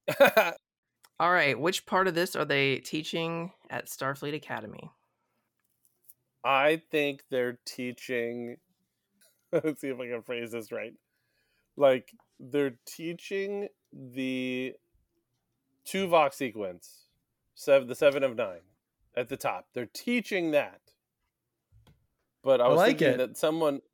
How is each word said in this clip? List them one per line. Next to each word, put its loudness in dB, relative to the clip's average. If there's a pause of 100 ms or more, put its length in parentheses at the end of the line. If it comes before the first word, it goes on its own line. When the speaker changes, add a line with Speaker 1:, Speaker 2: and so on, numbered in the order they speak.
Speaker 1:
<laughs> -2 (960)
Speaker 2:
All 4
right. 4
Which -2
part 2
of -2
this 0
are 0
they 2
teaching -6 (180)
at -8
Starfleet -6
Academy? -10 (1500)
Speaker 1:
I 4
think -2
they're -2
teaching, -6 (520)
<laughs> -16
let's -2
see -6
if -6
I -8
can -6
phrase -6
this -8
right. -8 (840)
Like, 4 (300)
they're -2 (120)
teaching -8 (240)
the -6 (1120)
Tuvok 2
sequence, -8 (480)
sev-, 4
the -6
Seven 4
of -2
Nine -6 (560)
at -4
the -6
top. -6
They're -6
teaching -2
that. 0 (1600)
But 4
I 4
Speaker 3:
I 6
Speaker 1:
was 6
Speaker 3:
like 4
Speaker 1:
thinking 4
Speaker 3:
it. -2
Speaker 1:
that -2
someone, 0 (140)